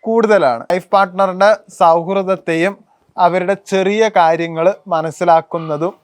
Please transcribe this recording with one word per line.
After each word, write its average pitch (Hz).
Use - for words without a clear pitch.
കൂടുതലാണ്. 208
ലൈഫ് 180
പാർട്ട്ണറിൻ്റെ 190
സൗഹൃദത്തെയും 180
അവരുടെ 180
ചെറിയ 202
കാര്യങ്ങൾ 165
മനസ്സിലാക്കുന്നതും 160